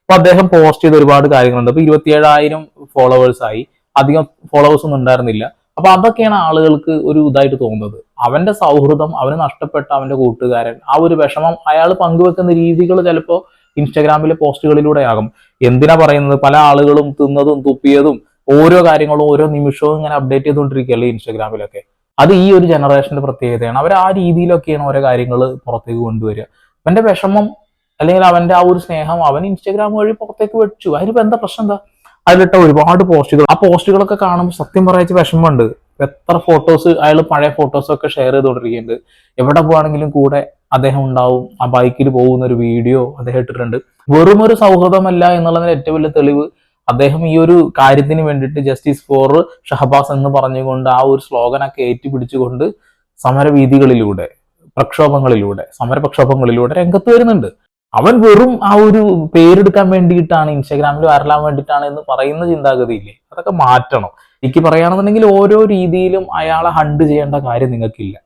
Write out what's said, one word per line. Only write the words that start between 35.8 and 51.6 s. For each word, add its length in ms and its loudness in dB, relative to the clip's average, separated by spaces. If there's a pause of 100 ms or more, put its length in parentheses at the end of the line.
എത്ര 360 -4
ഫോട്ടോസ്, 500 2
അയാൾ 340 2
പഴയ 280 -2
ഫോട്ടോസൊക്കെ 580 -4
ഷെയർ 260 -2
ചെയ്തുകൊണ്ടിരിക്കുന്നുണ്ട്. 680 -4 (360)
എവിടെ 240 2
പോവാണെങ്കിലും 480 0
കൂടെ 380 0 (260)
അദ്ദേഹം 320 -2
ഉണ്ടാവും. 440 -2 (120)
ആ 40 -2
ബൈക്കിൽ 440 0
പോകുന്ന 360 0
ഒരു 80 -2
വീഡിയോ 680 -2
അദ്ദേഹം 200 -6
ഇട്ടിട്ടുണ്ട്. 380 -8 (320)
വെറുമൊരു 460 4
സൗഹൃദമല്ല 760 2
എന്നുള്ളതിന് 400 -2
ഏറ്റവും 240 -4
വലിയ 140 -2
തെളിവ് 400 0 (380)
അദ്ദേഹം 400 0
ഈ 100 0
ഒരു 180 4 (240)
കാര്യത്തിന് 420 2
വേണ്ടിയിട്ട് 380 -4
justice 480 -4
for 240 0 (380)
ഷഹബാസ് 420 0
എന്ന് 180 -2
പറഞ്ഞുകൊണ്ട് 600 -2
ആ 160 2
ഒരു 160 0
സ്ലോഗനൊക്കെ 600 -4